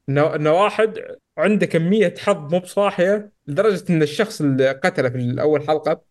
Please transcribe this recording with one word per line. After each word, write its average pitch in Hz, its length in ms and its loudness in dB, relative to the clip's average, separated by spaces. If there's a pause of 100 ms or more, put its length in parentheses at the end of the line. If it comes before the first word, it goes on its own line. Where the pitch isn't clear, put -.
إنه، 143 260 2
إنه 151 180 0
واحد 208 460 2 (400)
عنده 180 280 2
كمية 180 520 2
حظ 160 360 -2
مو 180 40 2
بصاحية، 202 720 -2 (160)
لدرجة 185 440 0
إن 160 120 2
الشخص 180 380 -2
اللي 135 300 2
قتله 135 380 -2
في 123 80 -6
الأول 131 460 -2
حلقة، 156 380 -2 (100)